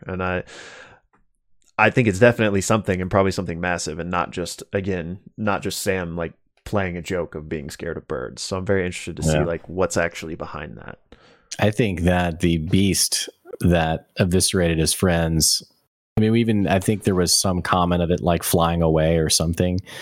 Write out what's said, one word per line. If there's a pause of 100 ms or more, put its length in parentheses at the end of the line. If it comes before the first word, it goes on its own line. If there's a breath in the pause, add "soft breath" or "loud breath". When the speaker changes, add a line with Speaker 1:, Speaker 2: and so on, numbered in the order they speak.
Speaker 1:
And
I, (1300 loud breath)
I
think
it's
definitely
something,
and
probably
something
massive,
and
not
just, (100)
again, (200)
not
just
Sam,
like, (300)
playing
a
joke
of
being
scared
of
birds.
So
I'm
very
interested
to
see,
Speaker 2:
Yeah.
Speaker 1:
like,
what's
actually
behind
that. (600 loud breath)
Speaker 2:
I
think
that
the
beast (320)
that (120)
eviscerated
his
friends, (540)
I
mean,
we
even,
I
think
there
was
some
comment
of
it,
like,
flying
away
or
something. (220 loud breath)